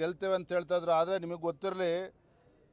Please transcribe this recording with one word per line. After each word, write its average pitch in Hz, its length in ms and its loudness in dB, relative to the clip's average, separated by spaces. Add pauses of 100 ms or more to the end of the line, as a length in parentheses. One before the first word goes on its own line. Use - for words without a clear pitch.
ಗೆಲ್ತೇವೆ 180 380 0
ಅಂತ 175 160 -10
ಹೇಳ್ತಾ 175 240 0
ಇದ್ರು. 170 200 0
ಆದ್ರೆ 180 240 2
ನಿಮಗೆ 170 240 -6
ಗೊತ್ತಿರಲಿ, 180 460 -2 (800)